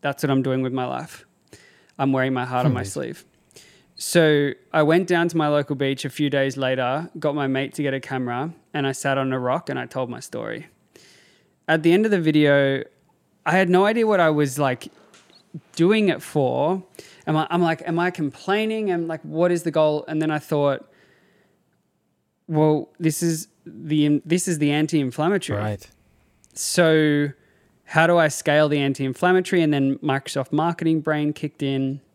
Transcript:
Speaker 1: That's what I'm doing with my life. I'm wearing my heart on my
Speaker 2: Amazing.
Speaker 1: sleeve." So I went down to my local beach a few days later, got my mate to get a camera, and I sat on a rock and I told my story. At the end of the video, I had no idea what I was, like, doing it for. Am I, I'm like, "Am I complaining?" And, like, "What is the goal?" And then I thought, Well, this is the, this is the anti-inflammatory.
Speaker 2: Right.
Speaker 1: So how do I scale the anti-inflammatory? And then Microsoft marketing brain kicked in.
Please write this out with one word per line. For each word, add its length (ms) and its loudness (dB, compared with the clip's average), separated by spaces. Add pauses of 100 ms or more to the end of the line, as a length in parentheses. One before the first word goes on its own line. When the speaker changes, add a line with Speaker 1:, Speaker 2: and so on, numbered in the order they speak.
Speaker 1:
That's 220 -4
what 80 0
I'm 120 2
doing 200 -2
with 100 -4
my 120 -4
life. 420 -10 (720)
I'm 140 0
wearing 200 0
my 120 -2
heart 220 -2
on 60 4
my 100 -2
Speaker 2:
Amazing. 100 -10
Speaker 1:
sleeve." 320 -10 (720)
So 540 2 (220)
I 80 4
went 260 4
down 200 2
to 100 -2
my 100 0
local 260 0
beach 300 -4
a 60 -6
few 180 -2
days 300 0
later, 500 -2 (100)
got 160 -2
my 120 -2
mate 300 -2
to 60 -4
get 120 -2
a 60 -4
camera, 520 -6 (220)
and 120 -2
I 60 -2
sat 240 -2
on 160 -2
a 60 -4
rock 320 -4
and 80 -6
I 80 -8
told 240 -6
my 100 -12
story. 460 -12 (1000)
At 160 2
the 120 6
end 100 4
of 60 2
the 100 2
video, 640 4 (640)
I 60 0
had 180 2
no 160 4
idea 200 2
what 140 2
I 80 4
was, 300 0
like, 300 -2 (880)
doing 340 4
it 100 -2
for. 640 -2 (440)
Am 120 0
I, 100 -2
I'm 140 0
like, 260 -2
"Am 100 -2
I 120 0
complaining?" 800 -4
And, 180 -2
like, 140 -8
"What 280 0
is 120 -2
the 80 -4
goal?" 380 2
And 120 -4
then 100 0
I 100 -2
thought, 460 -2 (1600)
Well, 500 2
this 240 0
is 260 -2 (180)
the, 580 0
this 240 -2
is 100 -2
the 120 2
anti-inflammatory. 880 0
Speaker 2:
Right. 280 -6 (680)
Speaker 1:
So 800 2 (520)
how 220 2
do 100 4
I 120 4
scale 400 2
the 100 0
anti-inflammatory? 840 0
And 120 2
then 260 0
Microsoft 540 -4
marketing 480 0
brain 320 -2
kicked 300 -8
in. 380 -4 (140)